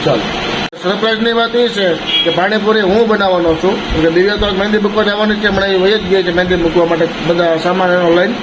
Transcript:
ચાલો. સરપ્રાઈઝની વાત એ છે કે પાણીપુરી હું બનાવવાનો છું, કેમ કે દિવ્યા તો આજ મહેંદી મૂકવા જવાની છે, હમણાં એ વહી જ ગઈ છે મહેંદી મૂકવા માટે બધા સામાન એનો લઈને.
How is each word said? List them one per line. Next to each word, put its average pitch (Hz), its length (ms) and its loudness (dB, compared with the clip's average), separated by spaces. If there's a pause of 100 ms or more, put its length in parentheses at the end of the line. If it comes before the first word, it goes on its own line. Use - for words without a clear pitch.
ચાલો. - 180 0 (600)
સરપ્રાઈઝની 220 560 -2
વાત 233 160 -2
એ 240 140 2
છે 196 160 -2 (380)
કે 170 140 2
પાણીપુરી 208 540 0
હું 220 160 4
બનાવવાનો 185 440 2 (100)
છું, 190 140 0 (160)
કેમ 160 120 0
કે 165 120 4
દિવ્યા 196 220 2
તો 208 80 0
આજ 196 140 -2
મહેંદી 214 260 0
મૂકવા 208 180 0
જવાની 208 380 0
છે, 214 60 0
હમણાં 196 280 0
એ - 20 2
વહી 196 200 2
જ 190 120 -2
ગઈ 190 140 2
છે 175 140 -2
મહેંદી 180 260 0
મૂકવા 165 280 2
માટે 165 140 2 (220)
બધા 165 360 2
સામાન 180 280 0
એનો 180 240 2
લઈને. 196 280 0